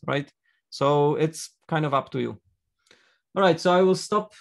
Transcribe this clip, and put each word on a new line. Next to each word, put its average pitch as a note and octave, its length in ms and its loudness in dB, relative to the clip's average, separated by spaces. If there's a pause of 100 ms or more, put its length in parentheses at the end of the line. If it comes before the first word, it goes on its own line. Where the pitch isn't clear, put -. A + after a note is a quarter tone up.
right? C#3+ 240 -4 (380)
So D3 480 2
it's D#3 400 -4 (100)
kind D#3 180 -2
of C#3 80 -4
up C3+ 200 -2
to C3+ 80 -4
you. A#2 200 -8 (920)
All F#3+ 80 0
right, E3+ 180 4
so F3+ 120 2
I F3+ 100 4
will F#3 120 4
stop, G3+ 460 -4